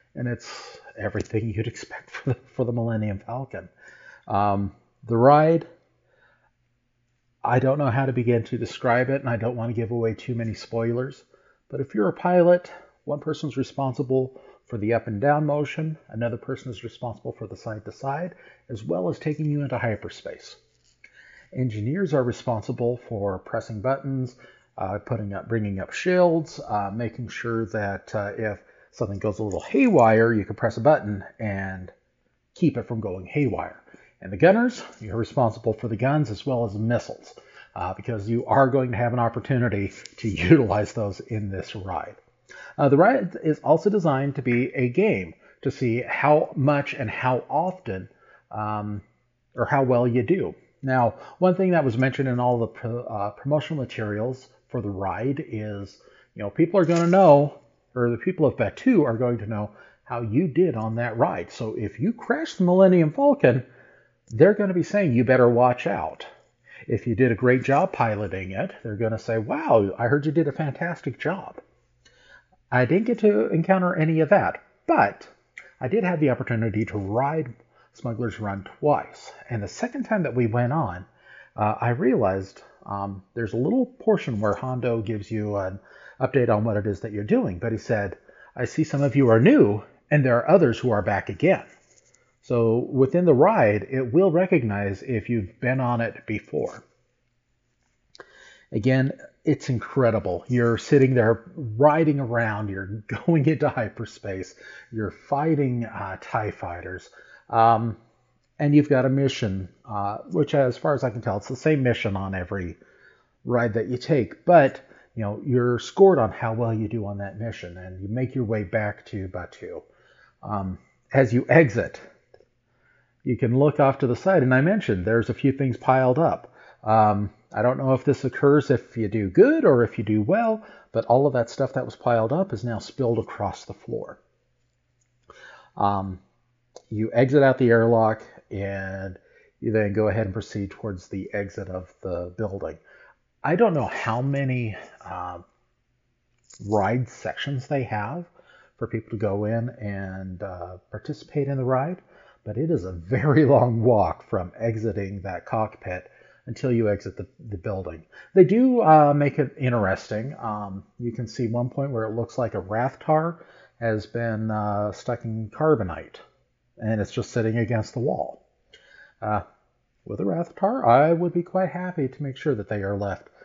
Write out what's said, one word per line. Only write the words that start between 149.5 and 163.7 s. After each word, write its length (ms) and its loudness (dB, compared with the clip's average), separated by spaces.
and, 720 -10
uh, 340 -12
participate 560 -8
in 80 -4
the 80 -2
ride, 360 -2
but 100 -8
it 140 -2
is 140 0
a 80 -8
very 520 2
<laughs> 100 6
long 280 4
walk 480 2
from 280 -4
exiting 640 -4
that 220 -8
cockpit 640 -6
until 240 -4
you 180 2
exit 280 -4
the, 100 -12
the 80 -8
building. 480 -10
They 100 10
do, 360 4
uh, 320 8
make 280 0
it 180 -2
interesting. 800 -2
Um, 460 -8
you 100 -6
can 160 -8
see 220 -6
one 200 -2
point 220 -6
where 140 -2
it 100 -6
looks 240 -6
like 160 -4
a 80 -4
Rathtar 800 -2